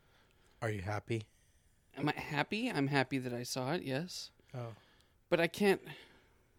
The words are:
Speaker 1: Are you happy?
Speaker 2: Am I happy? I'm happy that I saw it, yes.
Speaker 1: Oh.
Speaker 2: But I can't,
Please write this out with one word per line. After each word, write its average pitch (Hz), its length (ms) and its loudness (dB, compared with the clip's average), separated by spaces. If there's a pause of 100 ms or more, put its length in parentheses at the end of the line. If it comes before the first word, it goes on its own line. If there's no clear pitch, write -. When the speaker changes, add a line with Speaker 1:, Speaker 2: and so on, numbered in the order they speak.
(600)
Speaker 1:
Are 113 80 0
you 104 120 -4
happy? 107 420 -2 (760)
Speaker 2:
Am 143 120 0
I - 100 -2
happy? 202 500 -2
I'm 147 180 2
happy 139 320 2
that 127 140 -4
I 120 100 -4
saw 127 300 -2
it, 180 100 -2
yes. 135 480 -4 (240)
Speaker 1:
Oh. 117 180 -8 (560)
Speaker 2:
But 170 100 4
I 170 80 6
can't, 196 340 4 (760)